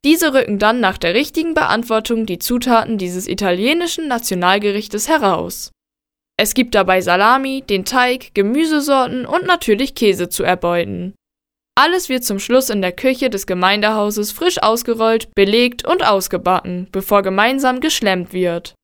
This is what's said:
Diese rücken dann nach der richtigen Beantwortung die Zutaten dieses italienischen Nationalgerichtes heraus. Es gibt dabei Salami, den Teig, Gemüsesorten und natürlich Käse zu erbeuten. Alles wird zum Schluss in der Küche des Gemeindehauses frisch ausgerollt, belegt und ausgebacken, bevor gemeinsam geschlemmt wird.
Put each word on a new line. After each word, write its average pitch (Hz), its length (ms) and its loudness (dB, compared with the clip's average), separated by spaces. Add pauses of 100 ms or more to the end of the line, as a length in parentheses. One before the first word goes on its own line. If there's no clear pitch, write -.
Diese 311 300 4
rücken 208 240 2
dann 220 220 2
nach 190 180 0
der 175 160 -2
richtigen 311 400 -2
Beantwortung 226 720 0
die 180 140 -6
Zutaten 240 580 0
dieses 185 300 -6
italienischen 269 800 -2
Nationalgerichtes 208 1000 -2
heraus. 233 640 0 (640)
Es 214 180 -2
gibt 247 200 0
dabei 185 260 4
Salami, 247 640 2
den 190 220 -2
Teig, 247 500 -2
Gemüsesorten 269 920 0
und 359 200 -2
natürlich 269 480 0
Käse 190 340 0
zu - 140 -6
erbeuten. 175 720 -2 (600)
Alles 339 320 2
wird 254 160 -2
zum 202 160 -4
Schluss 254 280 2
in 208 140 -2
der 180 80 -2
Küche 262 400 0
des 196 160 -6
Gemeindehauses 208 880 0
frisch 359 280 -2
ausgerollt, 226 760 0
belegt 233 500 2
und 359 180 0
ausgebacken, 185 840 0
bevor 196 320 0
gemeinsam 254 560 2
geschlemmt 202 540 -2
wird. 175 520 -4